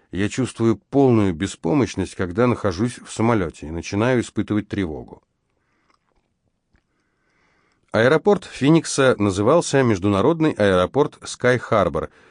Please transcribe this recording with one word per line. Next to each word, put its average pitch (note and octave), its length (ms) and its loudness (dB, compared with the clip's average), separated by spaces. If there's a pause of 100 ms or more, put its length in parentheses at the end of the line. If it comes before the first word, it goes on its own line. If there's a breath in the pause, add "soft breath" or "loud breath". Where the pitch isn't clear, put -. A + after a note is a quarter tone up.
(100)
я G2+ 180 -4
чувствую A2+ 480 -2
полную A#2 580 2
беспомощность, G2 800 -2
когда F#2 320 -2
нахожусь G#2+ 520 -2
в - 140 -20
самолёте G#2+ 560 -2
и - 20 -10
начинаю G#2 520 -2
испытывать G#2 460 -4
тревогу". D#2 540 -8 (2750)
Аэропорт D#3 520 2
Финикса C#3 760 2
назывался G#2 640 2
Международный A2+ 680 0
аэропорт G2+ 720 0
Скай-Харбор F#2+ 880 -2 (200 soft breath)